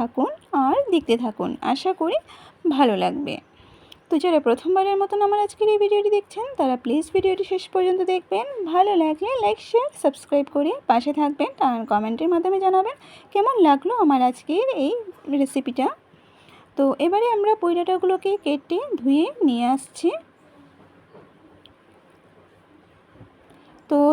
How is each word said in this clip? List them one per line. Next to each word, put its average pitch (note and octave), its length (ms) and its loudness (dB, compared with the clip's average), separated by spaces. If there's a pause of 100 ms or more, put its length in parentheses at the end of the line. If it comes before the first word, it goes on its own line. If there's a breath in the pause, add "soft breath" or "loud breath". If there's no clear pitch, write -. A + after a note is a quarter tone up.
থাকুন B3+ 300 -2 (340)
আর D4 120 2 (140)
দেখতে D4+ 240 2 (100)
থাকুন, G#3 260 -6 (120)
আশা C4+ 380 -2
করি F4+ 180 -2 (560 loud breath)
ভালো B3+ 220 4
লাগবে। F#3 380 -4 (720 soft breath)
তো - 120 -2
যারা E4 220 2
প্রথমবারের F#4 600 0
মতন G4+ 240 -4
আমার G#4 200 0
আজকের G#4 220 -2
এই G#4+ 140 2
ভিডিওটি G#4 340 2
দেখছেন, G4+ 300 -6 (100)
তারা C4 200 0
প্লিজ C#4 280 -2 (100)
ভিডিওটি F#4+ 380 0
শেষ F#4 120 -4 (100)
পর্যন্ত F#4 260 2 (120)
দেখবেন। F#4+ 340 -4 (260)
ভালো F#4+ 240 4
লাগলে D#4+ 340 0 (120)
লাইক, G#4 160 0 (100)
শেয়ার, C5 220 0 (120)
সাবস্ক্রাইব C#4+ 440 -2 (100)
করে D4 160 0 (180)
পাশে B3 300 0
থাকবেন D4 300 -2 (180)
আর A#3+ 100 -2 (120)
কমেন্টের A3 420 -2
মাধ্যমে F#4 280 0
জানাবেন F#4+ 360 0 (340 loud breath)
কেমন A4 240 2 (140)
লাগলো C#4+ 240 2 (120)
আমার C#4 240 4
আজকের E4 380 -2 (180)
এই D#4 80 -2 (480)
রেসিপিটা। C4+ 480 -2 (880 soft breath)
তো C#4 80 2 (140)
এবারে G4 280 2 (100)
আমরা G#4 240 2
পুঁই F4 180 0
ডাঁটাগুলোকে F#4 540 0 (120)
কেটে D4 340 -4 (220)
ধুয়ে C#4 240 2 (220)
নিয়ে A#3+ 180 2 (100)
আসছি। - 340 -6 (3750 soft breath)
তো D4 80 2 (140)